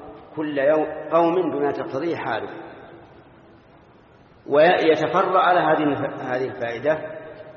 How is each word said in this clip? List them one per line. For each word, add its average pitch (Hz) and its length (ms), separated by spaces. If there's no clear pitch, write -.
كل 151 220
يو-، 151 560
قوم 170 200
بما 143 200
تقتضيه 139 440
حاله. 107 340
ويتفرع 165 920
على 175 180
هذه 156 240
الف-، 139 380
هذه 127 260
الفائدة 120 680